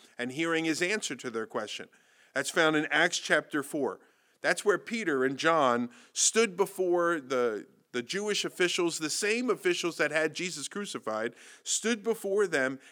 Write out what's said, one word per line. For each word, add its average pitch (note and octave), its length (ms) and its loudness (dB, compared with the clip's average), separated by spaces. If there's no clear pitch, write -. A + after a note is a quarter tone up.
and B2 140 -6
hearing D#3+ 340 0
his D#3 160 0
answer F3+ 340 -2
to B2 140 -10
their A2 160 -6
question. - 420 -8
That's C#3 160 -2
found D#3 260 4
in D3+ 100 2
Acts D#3+ 320 2
chapter D3+ 440 0
four. C3 360 -2
That's E3+ 200 0
where G3+ 140 4
Peter E3+ 480 -2
and C3+ 140 0
John C3 500 4
stood G#3+ 420 2
before F3 640 2
the, B2 480 0
the B2 100 -2
Jewish G3 420 -2
officials, E3+ 540 0
the D#3 100 -4
same A#3 400 -2
officials F3 480 -2
that D3+ 140 0
had D#3 240 0
Jesus D#3 340 -6
crucified, A#2 680 -6
stood A3 380 -2
before G3+ 440 0
them, C3+ 320 0